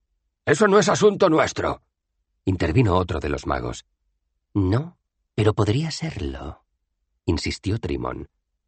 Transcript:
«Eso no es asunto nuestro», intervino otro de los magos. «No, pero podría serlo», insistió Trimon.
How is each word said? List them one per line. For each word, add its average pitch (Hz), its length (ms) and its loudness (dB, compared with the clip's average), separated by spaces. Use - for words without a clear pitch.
«Eso 175 240 4
no 196 100 6
es 202 120 4
asunto 190 400 4
nuestro», 135 520 0
intervino 92 500 2
otro 82 260 0
de 76 100 -4
los 69 160 -6
magos. 60 400 -6
«No, 107 460 -2
pero 104 200 2
podría 120 360 0
serlo», 78 720 -10
insistió - 560 -4
Trimon. 64 480 -8